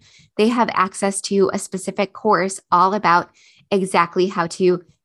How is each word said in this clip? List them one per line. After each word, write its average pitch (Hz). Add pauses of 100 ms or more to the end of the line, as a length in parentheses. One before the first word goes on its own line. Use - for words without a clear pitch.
(360)
They 214
have 240
access 196
to 196
a 202
specific 190
course 190 (100)
all 190
about 175 (400)
exactly 185
how 180
to 180 (200)